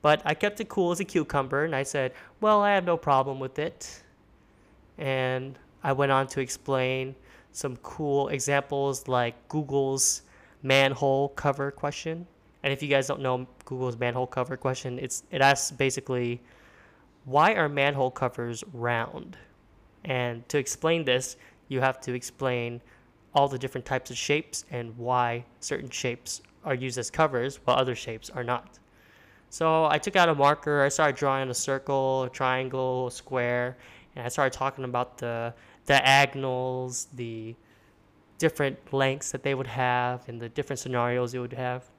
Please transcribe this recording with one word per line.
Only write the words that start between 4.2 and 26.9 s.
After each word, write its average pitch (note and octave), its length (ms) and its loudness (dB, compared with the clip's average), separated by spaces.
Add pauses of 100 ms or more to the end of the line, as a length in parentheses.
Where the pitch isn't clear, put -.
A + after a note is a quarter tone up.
And C3 600 -2 (240)
I C#3 120 2
went C#3 180 4
on C3+ 140 4
to C3+ 140 -4
explain C3 760 -2 (380)
some B2+ 260 -8
cool C#3+ 500 -2
examples C#3 800 -2
like B2 400 -2
Google's C#3 720 0 (420)
manhole C3+ 680 4
cover C#3 400 -2
question. D#3+ 560 -8 (360)
And C#3 80 0
if C#3 120 -4
you D3 60 -6
guys C3+ 180 4
don't C#3 160 -4
know B2+ 240 -2 (180)
Google's B2+ 320 -4
manhole B2 300 -2
cover B2+ 320 -4
question, B2+ 400 -4
it's, C3 320 -8
it D3+ 100 -4
asks C3+ 300 4
basically, B2+ 720 -2 (840)
"Why D3+ 300 4
are D#3+ 160 2
manhole C#3 400 2
covers A#2+ 520 -4 (120)
round?" A#2 640 -4 (680)
And B2 460 -2
to D3 80 0
explain D#3+ 480 0
this, B2+ 320 0 (300)
you C3 120 -2
have C3 220 2
to B2+ 100 -6
explain B2 680 -4 (500)
all C#3+ 160 6
the C3+ 100 -4
different B2+ 280 -6
types C3 240 -2
of B2 80 -10
shapes - 520 -2
and A#2 280 -8
why A#2+ 480 0 (140)
certain C#3 280 -6
shapes - 540 -6 (200)
are C#3+ 120 -2
used B2+ 240 -4